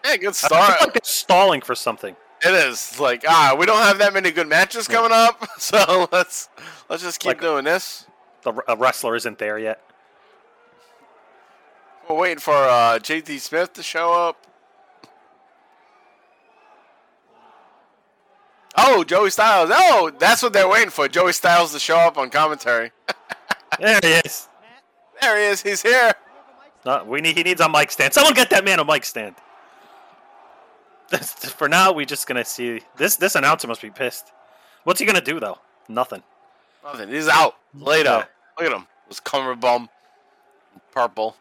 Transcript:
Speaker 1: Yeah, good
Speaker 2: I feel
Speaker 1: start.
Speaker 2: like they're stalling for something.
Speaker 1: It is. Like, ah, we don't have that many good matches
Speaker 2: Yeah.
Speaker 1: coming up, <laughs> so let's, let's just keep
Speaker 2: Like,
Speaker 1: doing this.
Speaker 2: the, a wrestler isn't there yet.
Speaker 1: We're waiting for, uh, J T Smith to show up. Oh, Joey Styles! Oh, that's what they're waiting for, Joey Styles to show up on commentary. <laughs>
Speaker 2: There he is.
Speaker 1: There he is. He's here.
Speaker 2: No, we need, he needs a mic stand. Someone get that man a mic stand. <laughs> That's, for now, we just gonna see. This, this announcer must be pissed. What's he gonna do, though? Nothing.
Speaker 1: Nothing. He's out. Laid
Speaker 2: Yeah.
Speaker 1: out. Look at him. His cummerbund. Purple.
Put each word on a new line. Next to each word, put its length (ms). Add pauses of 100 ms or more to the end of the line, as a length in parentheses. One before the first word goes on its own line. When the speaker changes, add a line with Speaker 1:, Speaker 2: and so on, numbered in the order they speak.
Speaker 1:
Yeah, 120
good 140
Speaker 2:
I 20
feel 0
Speaker 1:
start. 480
Speaker 2:
like 140
they're 100
stalling 560
for 140
something. 420 (260)
Speaker 1:
It 120
is. 440
Like, 300
ah, 300
we 80
don't 160
have 160
that 160
many 160
good 180
matches 400
Speaker 2:
Yeah. 80
Speaker 1:
coming 160
up, 400
<laughs> 60
so 520
let's, 380 (400)
let's 140
just 180
keep 80
Speaker 2:
Like, 140
Speaker 1:
doing 220
this. 420 (360)
Speaker 2:
the, 120 (120)
a 100
wrestler 380
isn't 240
there 200
yet. 240 (2250)
Speaker 1:
We're 80
waiting 220
for, 160
uh, 440
J 220
T 180
Smith 360
to 80
show 320
up. 320 (4000)
Oh, 280
Joey 260
Styles! 420
Oh, 460
that's 240
what 120
they're 140
waiting 220
for, 180
Joey 260
Styles 400
to 40
show 200
up 200
on 120
commentary. 600 (160)
<laughs> 40 (680)
Speaker 2:
There 240
he 60 (160)
is. 240 (720)
Speaker 1:
There 160
he 60
is. 180
He's 180
here. 320 (720)
Speaker 2:
No, 200
we 160
need, 160
he 80
needs 160
a 80
mic 240
stand. 200
Someone 220
get 160
that 140
man 160
a 40
mic 200
stand. 320 (1700)
<laughs> 0
That's, 400
for 180
now, 220
we 160
just 220
gonna 160
see. 380 (140)
This, 200
this 180
announcer 320
must 160
be 80
pissed. 400 (540)
What's 160
he 60
gonna 140
do, 200
though? 180 (300)
Nothing. 340 (640)
Speaker 1:
Nothing. 240
He's 180
out. 300 (180)
Laid 320
Speaker 2:
Yeah. 80
Speaker 1:
out. 140 (280)
Look 140
at 60
him. 100 (220)
His 100
cummerbund. 720 (1040)
Purple. 480